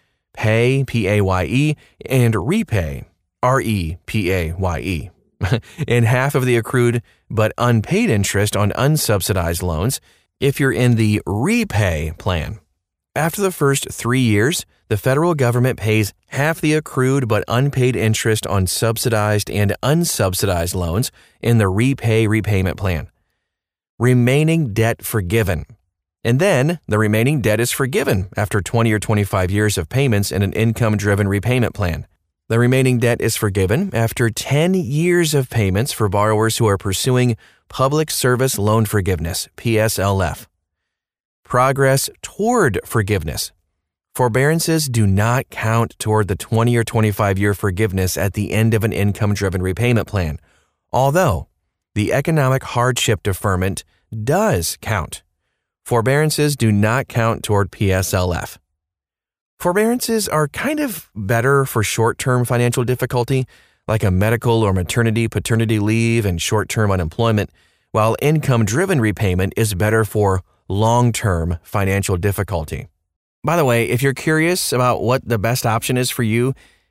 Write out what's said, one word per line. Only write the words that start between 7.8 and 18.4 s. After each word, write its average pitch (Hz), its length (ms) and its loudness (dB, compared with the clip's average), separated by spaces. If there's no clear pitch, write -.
interest 104 480 0
on 101 140 2
unsubsidized 101 920 0
loans 90 380 -2
if 135 180 0
you're 139 140 2
in 123 220 2
the 107 320 2
Repay 101 920 -2
plan. 87 420 -4
After 160 280 -4
the 190 100 0
first 139 380 0
three 123 300 -2
years, 113 440 2
the 107 80 0
federal 151 380 0
government 123 440 0
pays 107 340 0
half 151 320 -2
the 151 140 0
accrued 135 540 0
but 107 180 0
unpaid 127 480 0
interest 110 520 0